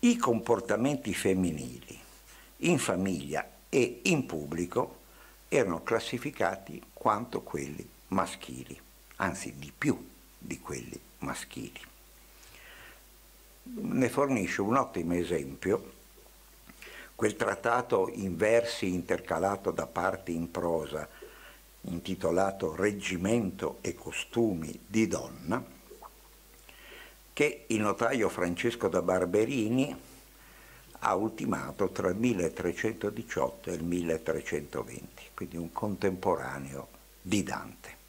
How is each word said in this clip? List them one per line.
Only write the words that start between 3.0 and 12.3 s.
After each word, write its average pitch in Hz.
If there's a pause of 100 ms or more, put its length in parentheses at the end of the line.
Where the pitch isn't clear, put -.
e -
in 160
pubblico 82 (520)
erano 98
classificati 107 (120)
quanto 107
quelli 71 (200)
maschili, 80 (380)
anzi -
di 73
più - (280)
di -
quelli 60 (200)
maschili. - (1800)